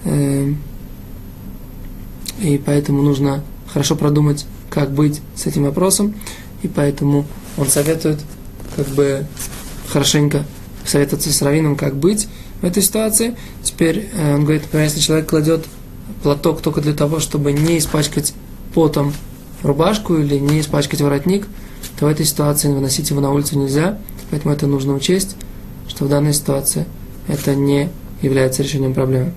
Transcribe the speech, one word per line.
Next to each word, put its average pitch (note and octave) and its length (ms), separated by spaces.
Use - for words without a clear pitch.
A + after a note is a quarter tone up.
Э, C#3 480
и D3 240
поэтому C#3+ 380
нужно C#3+ 400
хорошо C#3+ 240
продумать, D3 500
как C#3 220
быть D3 280
с - 120
этим D3 180
вопросом. F#3+ 500
И F#3+ 60
поэтому C#3+ 580
он C#3+ 100
советует, D3+ 540
как C#3+ 120
бы, C3+ 380
хорошенько D3 560
советоваться D3 460
с - 100
раввином, D3 340
как C#3 200
быть G3 320
в - 20
этой F3+ 180
ситуации. A3 540
Теперь, E3+ 500
э, D3+ 220
он D3 100
говорит, D3+ 180
например, D#3 240
если D3+ 140
человек D#3 280
кладет D#3+ 380
платок D3 400
только D#3+ 180
для D3 140
того, D3+ 260
чтобы D3 320
не D#3+ 260
испачкать D3+ 560
потом D3+ 380
рубашку E3 540
или C#3+ 220
не D3 220
испачкать D3 400
воротник, C#3+ 460
то D3 80
в - 20
этой D3+ 160
ситуации D3 440
выносить C#3 420
его C#3 100
на C#3 100
улицу C#3+ 280
нельзя. D3 400
Поэтому D3 240
это C#3+ 120
нужно C#3 280
учесть, F3+ 420
что - 160
в C#3 40
данной D3 240
ситуации C#3+ 540
это C#3+ 260
не C#3+ 360
является C3+ 400
решением C3+ 320
проблемы. C3 420